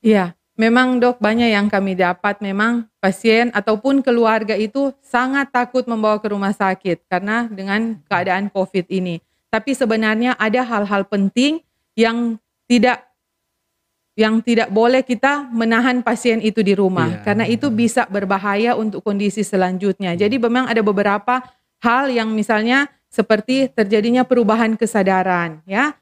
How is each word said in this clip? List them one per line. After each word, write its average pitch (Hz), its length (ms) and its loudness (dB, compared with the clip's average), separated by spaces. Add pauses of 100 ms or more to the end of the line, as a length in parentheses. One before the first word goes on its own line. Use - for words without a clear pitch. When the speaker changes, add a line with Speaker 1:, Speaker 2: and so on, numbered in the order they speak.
Speaker 1:
Iya, 196 320 2 (200)
memang, 247 440 2
Dok, 247 200 2
banyak 226 300 0
yang 208 200 2
kami 196 260 0
dapat 185 480 -2
memang 214 560 -2
pasien 226 520 2
ataupun 220 520 0
keluarga 220 500 2
itu 220 460 -2
sangat 269 500 -2
takut 247 380 -2
membawa 214 320 0
ke - 100 -8
rumah 196 240 -2
sakit 190 540 -4
karena 208 400 -4
dengan 202 580 -6
keadaan 190 460 -2
covid 185 380 -4
ini. 180 340 -4 (240)
Tapi 220 260 -4
sebenarnya 220 640 0
ada 220 260 0
hal-hal 208 460 -2
penting 240 560 0 (320)
yang 226 400 0 (320)
tidak, 240 400 2 (1080)
yang 220 260 2
tidak 226 280 0
boleh 233 320 2
kita 269 460 -2
menahan 233 540 0
pasien 226 400 0
itu 220 200 -2
di 202 120 2
rumah, 185 380 2
Speaker 2:
Iya. 175 120 -8
Speaker 1:
karena 208 240 0
itu 240 220 -2
bisa 233 380 0
berbahaya 202 680 -2
untuk 214 280 -4
kondisi 202 400 -2
selanjutnya. 185 720 -2
Speaker 2:
Iya. 175 140 0
Speaker 1:
Jadi 226 120 0
memang 240 280 0
ada 233 140 0
beberapa 208 640 0 (340)
hal 254 300 2
yang 226 240 -2
misalnya 226 560 0 (180)
seperti 247 600 0
terjadinya 226 560 2
perubahan 226 500 2
kesadaran, 185 880 0
ya. 240 380 -2